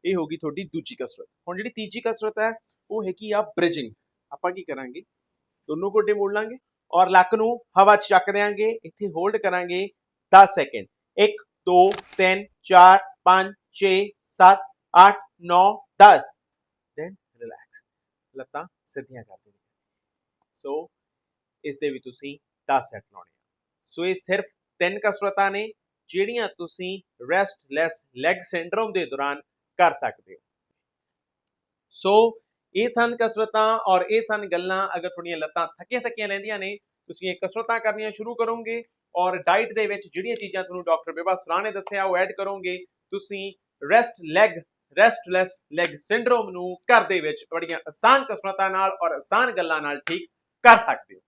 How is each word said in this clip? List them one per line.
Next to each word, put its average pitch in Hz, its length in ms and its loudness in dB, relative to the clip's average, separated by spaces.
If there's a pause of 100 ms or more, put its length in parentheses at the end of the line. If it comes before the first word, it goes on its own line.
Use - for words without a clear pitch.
ਇਹ 185 120 -2
ਹੋ 160 100 -4
ਗਈ 160 100 -10
ਤੁਹਾਡੀ 160 280 -10
ਦੂਜੀ 170 320 -12
ਕਸਰਤ। - 300 -14 (220)
ਹੁਣ 180 80 -10
ਜਿਹੜੀ 214 140 -10
ਤੀਜੀ 220 300 -12
ਕਸਰਤ 220 380 -6
ਹੈ, 220 140 -2 (380)
ਉਹ 214 140 -8
ਹੈਗੀ 208 280 -10
ਆ 208 100 -2
ਬ੍ਰਿਜਿੰਗ। 165 500 -4 (400)
ਆਪਾਂ 180 200 -6
ਕੀ 185 100 -14
ਕਰਾਂਗੇ, 135 380 -14 (680)
ਦੋਨੋਂ 170 220 -6
ਗੋਡੇ 208 240 0
ਮੋੜ 202 200 -4
ਲਾਂਗੇ 220 220 -6 (360)
ਔਰ 185 180 4
ਲੱਕ 185 240 4
ਨੂੰ 226 220 -2 (240)
ਹਵਾ 208 160 8
'ਚ 202 120 -4
ਚੱਕ 185 220 2
ਦਿਆਂਗੇ। 208 400 -2 (140)
ਇੱਥੇ 202 240 -12
ਹੋਲਡ 180 280 -4
ਕਰਾਂਗੇ 180 500 -4 (480)
ਦਸ 190 200 10
ਸੈਕਿੰਡ, 120 320 -4 (300)
ਇੱਕ, 208 260 0 (240)
ਦੋ, 180 240 6 (260)
ਤਿੰਨ, 190 280 2 (180)
ਚਾਰ, 185 360 10 (260)
ਪੰਜ, 190 300 4 (180)
ਛੇ, 196 400 0 (160)
ਸੱਤ, 190 300 8 (500)
ਅੱਠ, 403 80 4 (240)
ਨੌ, 180 380 2 (240)
ਦਸ। 180 360 8 (640)
Then 180 140 -12 (260)
relax, - 440 -20 (520)
ਲੱਤਾਂ 143 280 -14 (220)
ਸਿੱਧੀਆਂ 131 380 -18
ਕਰ 95 120 -20
ਦਿਓ। 104 160 -20 (1040)
So 151 300 -10 (760)
ਇਸ 143 160 -12
ਦੇ 147 100 -4
ਵੀ 131 80 -12
ਤੁਸੀਂ 139 400 -18 (300)
ਦਸ - 220 0
ਸੈੱਟ 104 220 -20
ਲਾਉਣੇ - 180 -20
ਆ। - 80 -20 (540)
So 180 160 -6
ਇਹ 185 60 -4
ਸਿਰਫ 190 300 -6 (340)
ਤਿੰਨ 185 200 -2
ਕਸਰਤਾਂ 196 520 -2
ਨੇ 214 220 -10 (360)
ਜਿਹੜੀਆਂ 208 400 -4
ਤੁਸੀਂ 180 520 -12 (320)
ਰੈਸਟਲੈਸ 165 720 -4 (100)
ਲੈਗ 160 260 -2
ਸਿੰਡਰੋਮ 190 500 -6
ਦੇ 180 140 -4
ਦੌਰਾਨ 139 340 -6 (380)
ਕਰ 180 140 6
ਸਕਦੇ 110 420 -10
ਹੋ। - 60 -20 (1600)
So 220 440 2 (340)
ਇਹ 220 140 -2
ਸਨ 240 320 -2
ਕਸਰਤਾਂ 220 580 0
ਔਰ 185 320 0
ਇਹ 220 120 0
ਸਨ 208 300 -6
ਗੱਲਾਂ। 185 440 -4
ਅਗਰ 175 120 -8
ਤੁਹਾਡੀਆਂ 170 280 -12
ਲੱਤਾਂ 156 300 -6
ਥੱਕੀਆਂ 240 340 -10
ਥੱਕੀਆਂ 226 280 -8
ਰਹਿੰਦੀਆਂ 202 300 -8
ਨੇ, 196 180 -10 (300)
ਤੁਸੀਂ 180 240 -10
ਇਹ 180 140 -8
ਕਸਰਤਾਂ 226 360 -6
ਕਰਨੀਆਂ 214 300 -4
ਸ਼ੁਰੂ 220 240 -14
ਕਰੋਗੇ 233 480 -6 (320)
ਔਰ 180 240 -2
ਡਾਈਟ 214 360 -2
ਦੇ 214 120 -2
ਵਿੱਚ 202 260 -10
ਜਿਹੜੀਆਂ 226 240 -8
ਚੀਜ਼ਾਂ 185 280 -10
ਤੁਹਾਨੂੰ 180 200 -14
ਡਾਕਟਰ 165 280 -4
ਬਿਭਾ 170 220 -4
ਸਰਾਂ 185 280 -6
ਨੇ 214 100 -6
ਦੱਸਿਆ, 196 320 -8
ਉਹ 180 120 -2
ਐਡ 190 160 -2
ਕਰੋਗੇ, 190 440 -8 (340)
ਤੁਸੀਂ 196 420 -12 (380)
ਰੈਸਟ 233 240 2 (100)
ਲੈਗ, 180 260 2 (480)
ਰੈਸਟਲੈਸ 185 720 0
ਲੈਗ 160 240 -4
ਸਿੰਡਰੋਮ 226 540 -2
ਨੂੰ 180 260 -10
ਘਰ 233 320 2
ਦੇ 185 120 -2
ਵਿੱਚ 151 240 -8 (100)
ਬੜੀਆਂ 165 240 -8
ਆਸਾਨ 254 460 0
ਕਸਰਤਾਂ 190 460 -6
ਨਾਲ 190 200 -4 (120)
ਔਰ - 100 -2
ਆਸਾਨ 226 440 -2
ਗੱਲਾਂ 160 260 -4
ਨਾਲ 143 240 -8
ਠੀਕ 170 220 -8 (340)
ਕਰ 233 140 10
ਸਕਦੇ - 380 -6
ਹੋ। - 140 -20